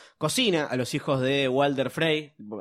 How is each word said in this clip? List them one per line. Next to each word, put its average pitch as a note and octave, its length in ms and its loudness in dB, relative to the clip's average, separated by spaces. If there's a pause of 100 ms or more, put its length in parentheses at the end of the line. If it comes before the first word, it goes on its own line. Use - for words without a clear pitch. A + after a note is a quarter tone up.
(180)
Cocina E3+ 500 2
a B2+ 100 -2
los B2 160 -2
hijos C#3+ 260 0
de C3+ 300 2
Walder C3+ 400 2
Frey. D#3 460 -2 (260)